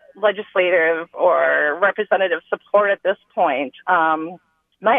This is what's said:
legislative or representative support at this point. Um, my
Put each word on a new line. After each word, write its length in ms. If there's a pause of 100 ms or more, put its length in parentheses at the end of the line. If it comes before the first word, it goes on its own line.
(160)
legislative 1000
or 680
representative 680
support 420
at 120
this 140 (160)
point. 400 (140)
Um, 500 (440)
my 180